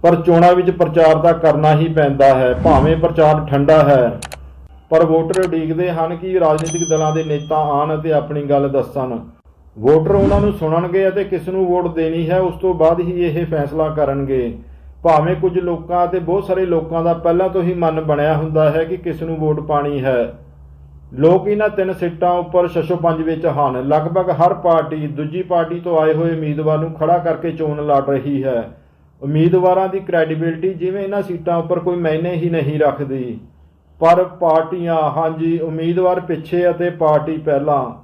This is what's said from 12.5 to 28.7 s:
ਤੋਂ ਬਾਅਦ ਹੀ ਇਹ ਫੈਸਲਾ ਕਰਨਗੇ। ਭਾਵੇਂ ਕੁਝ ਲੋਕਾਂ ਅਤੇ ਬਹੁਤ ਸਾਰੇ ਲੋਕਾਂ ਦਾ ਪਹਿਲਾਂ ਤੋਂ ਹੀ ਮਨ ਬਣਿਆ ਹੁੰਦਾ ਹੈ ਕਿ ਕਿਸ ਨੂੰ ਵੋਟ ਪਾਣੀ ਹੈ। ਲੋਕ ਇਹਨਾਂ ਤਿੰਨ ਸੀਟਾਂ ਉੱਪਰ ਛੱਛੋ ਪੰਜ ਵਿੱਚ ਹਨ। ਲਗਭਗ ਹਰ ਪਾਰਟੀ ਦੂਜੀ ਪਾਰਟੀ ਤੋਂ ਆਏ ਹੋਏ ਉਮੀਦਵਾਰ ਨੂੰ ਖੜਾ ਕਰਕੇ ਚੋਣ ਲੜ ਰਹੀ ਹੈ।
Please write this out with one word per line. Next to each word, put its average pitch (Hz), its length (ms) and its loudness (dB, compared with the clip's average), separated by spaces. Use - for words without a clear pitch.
ਤੋਂ 185 180 -2
ਬਾਅਦ 165 260 2
ਹੀ 175 260 -2
ਇਹ 165 200 -2
ਫੈਸਲਾ 156 440 -2
ਕਰਨਗੇ। 139 680 -2
ਭਾਵੇਂ 165 320 2
ਕੁਝ 180 240 -2
ਲੋਕਾਂ 175 460 -2
ਅਤੇ 180 140 -2
ਬਹੁਤ 180 260 -4
ਸਾਰੇ 190 200 -2
ਲੋਕਾਂ 165 380 -2
ਦਾ 170 100 2
ਪਹਿਲਾਂ 175 360 0
ਤੋਂ 185 140 -2
ਹੀ 175 100 0
ਮਨ 160 280 -2
ਬਣਿਆ 151 320 0
ਹੁੰਦਾ 156 380 0
ਹੈ 160 120 0
ਕਿ 175 140 -6
ਕਿਸ 170 260 -8
ਨੂੰ 160 140 -6
ਵੋਟ 151 220 -2
ਪਾਣੀ 143 440 -4
ਹੈ। 127 300 0
ਲੋਕ 175 340 4
ਇਹਨਾਂ 208 220 0
ਤਿੰਨ 190 240 -2
ਸੀਟਾਂ 175 380 -2
ਉੱਪਰ 175 360 0
ਛੱਛੋ 175 280 -2
ਪੰਜ 160 260 -2
ਵਿੱਚ 160 240 -4
ਹਨ। 139 420 -2
ਲਗਭਗ 165 420 0
ਹਰ 170 240 2
ਪਾਰਟੀ 156 540 0
ਦੂਜੀ 151 360 -6
ਪਾਰਟੀ 175 360 -2
ਤੋਂ 175 200 -2
ਆਏ 156 140 2
ਹੋਏ 165 220 -2
ਉਮੀਦਵਾਰ 156 420 -2
ਨੂੰ 160 160 -6
ਖੜਾ 160 240 0
ਕਰਕੇ 165 340 -4
ਚੋਣ 151 360 -6
ਲੜ 139 220 0
ਰਹੀ 139 340 -2
ਹੈ। 120 260 -4